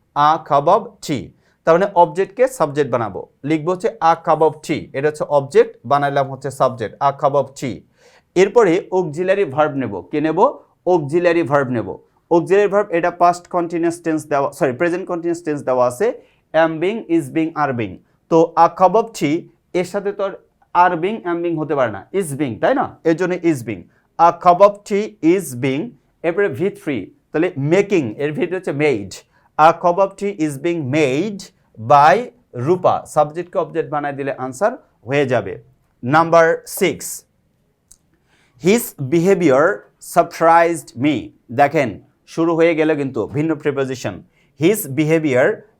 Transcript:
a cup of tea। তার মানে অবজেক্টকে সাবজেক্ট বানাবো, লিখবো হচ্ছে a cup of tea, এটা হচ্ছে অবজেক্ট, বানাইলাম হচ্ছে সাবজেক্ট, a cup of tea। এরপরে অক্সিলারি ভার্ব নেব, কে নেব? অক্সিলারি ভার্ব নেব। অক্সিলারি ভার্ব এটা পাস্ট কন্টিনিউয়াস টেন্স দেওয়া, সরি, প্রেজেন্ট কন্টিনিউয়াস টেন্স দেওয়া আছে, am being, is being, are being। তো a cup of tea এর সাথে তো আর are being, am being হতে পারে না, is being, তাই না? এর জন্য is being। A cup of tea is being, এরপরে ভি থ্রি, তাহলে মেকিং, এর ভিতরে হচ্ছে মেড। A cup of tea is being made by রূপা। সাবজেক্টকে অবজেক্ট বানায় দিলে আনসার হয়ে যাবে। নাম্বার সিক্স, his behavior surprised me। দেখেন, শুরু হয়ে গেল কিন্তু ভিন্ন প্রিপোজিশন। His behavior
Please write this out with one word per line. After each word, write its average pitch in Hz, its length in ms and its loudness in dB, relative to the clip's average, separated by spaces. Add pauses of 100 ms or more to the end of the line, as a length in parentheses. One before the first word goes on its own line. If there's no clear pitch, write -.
(160)
a 151 220 4 (100)
cup 143 180 2
of 202 140 4
tea। 151 420 -8 (420)
তার 165 100 4
মানে 185 200 2
অবজেক্টকে 180 540 2
সাবজেক্ট 147 420 -2
বানাবো, 110 360 -4 (180)
লিখবো 156 280 -2
হচ্ছে 185 160 -4
a 165 420 0
cup 151 100 2
of 156 120 4
tea, 123 300 -8 (100)
এটা 139 160 -2
হচ্ছে 151 160 -6
অবজেক্ট, 147 600 0
বানাইলাম 139 460 0
হচ্ছে 135 200 -10
সাবজেক্ট, 120 520 -4
a 139 220 -2
cup 135 100 0
of 143 120 0 (140)
tea। 104 200 -8 (540)
এরপরে 196 580 4
অক্সিলারি 185 520 -2
ভার্ব 147 280 0
নেব, 110 380 -6
কে 147 100 -4
নেব? 156 200 0 (460)
অক্সিলারি 170 560 2
ভার্ব 139 260 0
নেব। 107 300 -6 (320)
অক্সিলারি 175 380 2
ভার্ব 202 220 0
এটা 170 200 -2
পাস্ট 175 380 0
কন্টিনিউয়াস 170 520 -4
টেন্স 156 260 -4
দেওয়া, 139 260 -2
সরি, 143 200 -2
প্রেজেন্ট 175 360 -2
কন্টিনিউয়াস 170 360 -6
টেন্স 147 180 -4
দেওয়া 127 240 2
আছে, 208 340 -2 (340)
am 160 260 2
being, 202 280 -4
is 165 140 2
being, 156 320 -4
are 147 180 -2
being। 110 240 -6 (320)
তো 165 280 2
a 165 260 4
cup 180 200 6
of 226 100 -12
tea 160 300 -2 (300)
এর 180 120 -2
সাথে 196 280 -6
তো 196 180 -6 (440)
আর 180 180 4
are 170 120 -2
being, 220 200 -6
am 170 180 -4
being 170 180 -2
হতে 147 140 -4
পারে 127 180 0
না, 95 200 -14
is 170 240 -4
being, 127 240 -4
তাই 226 140 2
না? 254 300 -6
এর 165 120 2
জন্য 180 180 -2
is 170 220 0
being। 104 260 -10 (400)
A 170 100 6 (140)
cup 175 140 6
of 202 120 8 (180)
tea 208 180 -2 (160)
is 156 360 0
being, 143 300 -4 (320)
এরপরে 180 260 0
ভি 160 220 -4
থ্রি, 139 440 -8 (180)
তাহলে 160 260 -2
মেকিং, 165 560 0
এর 147 180 -6
ভিতরে 170 240 -4
হচ্ছে 180 160 -6
মেড। 135 420 -2 (440)
A 160 140 8 (140)
cup 175 100 2
of 196 120 2 (140)
tea 196 260 -2
is 135 140 -10
being 160 320 -4
made 160 480 0 (460)
by 160 420 6 (240)
রূপা। 135 520 0
সাবজেক্টকে 156 520 -2
অবজেক্ট 156 320 -4
বানায় 147 220 -6
দিলে 135 200 -6
আনসার 131 400 -4 (320)
হয়ে 139 220 0
যাবে। 101 360 -4 (420)
নাম্বার 165 640 4
সিক্স, - 580 -4 (1400)
his 180 460 0
behavior 170 640 2 (380)
surprised 170 880 2
me। 135 260 -2 (240)
দেখেন, 139 480 0 (260)
শুরু 165 300 -2
হয়ে 165 180 4
গেল 156 220 2
কিন্তু 127 300 -4
ভিন্ন 151 280 -2
প্রিপোজিশন। 131 680 -6 (380)
His 185 160 2
behavior 151 760 0 (280)